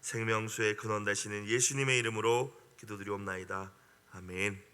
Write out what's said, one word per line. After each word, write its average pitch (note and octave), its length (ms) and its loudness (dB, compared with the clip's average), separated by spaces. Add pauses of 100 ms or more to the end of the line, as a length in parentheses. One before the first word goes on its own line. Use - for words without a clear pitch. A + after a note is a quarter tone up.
생명수의 A2 760 0
근원 G#2+ 260 -2
되시는 G#2 460 -2
예수님의 C3 500 4
이름으로 A#2 580 2 (220)
기도드리옵나이다. G2 960 -6 (400)
아멘. F#2 600 -4